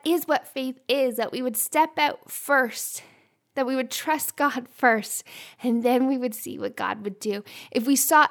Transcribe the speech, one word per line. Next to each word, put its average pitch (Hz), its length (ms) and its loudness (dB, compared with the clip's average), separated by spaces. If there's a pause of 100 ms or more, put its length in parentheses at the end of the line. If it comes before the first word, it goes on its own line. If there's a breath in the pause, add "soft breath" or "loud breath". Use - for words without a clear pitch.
is 330 200 0
what - 240 0
faith 262 400 -8
is, 254 280 2
that 226 160 -4
we 247 80 -4
would 254 160 -2
step 320 400 0
out - 340 0
first, - 760 -2 (500 soft breath)
that 269 120 0
we 262 100 -2
would 262 140 -2
trust - 460 -4
God 262 320 -2
first, - 540 0 (400 loud breath)
and 233 220 2
then 254 240 4
we 269 100 0
would 247 160 -2
see - 240 -10
what - 180 -6
God 202 280 -4
would 202 160 -8
do. 208 240 -4 (260 loud breath)
If 233 160 0
we 277 80 4
saw 302 360 6